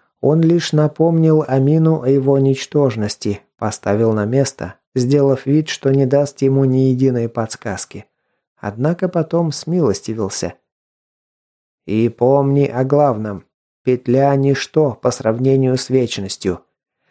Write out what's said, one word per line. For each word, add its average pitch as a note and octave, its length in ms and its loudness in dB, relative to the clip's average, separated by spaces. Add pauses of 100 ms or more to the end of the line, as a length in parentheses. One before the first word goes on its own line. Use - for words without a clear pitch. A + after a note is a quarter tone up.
(220)
Он D#3 200 2
лишь E3 300 0
напомнил D#3+ 760 2
Амину D3+ 560 2
о B2+ 80 0
его C#3 300 2
ничтожности, B2+ 1000 -2 (160)
поставил G#2+ 560 -2
на G#2 120 -2
место, B2 500 -2 (200)
сделав C3+ 500 2
вид, D3+ 220 0
что - 240 -4
не C3+ 140 2
даст C#3 360 0
ему C3+ 240 2
ни C3 240 2
единой B2+ 380 0
подсказки. A2+ 800 -10 (520)
Однако C#3+ 520 -4
потом E3 420 -2
смилостивился. A2 1000 -4 (1300)
«И A2 240 0
помни C#3 560 2
о B2 200 -2
главном. A#2 580 -2 (400)
Петля — B2+ 520 0
ничто C#3 640 0
по B2 120 0
сравнению B2+ 640 0
с - 120 -10
вечностью. G2+ 720 -2 (480)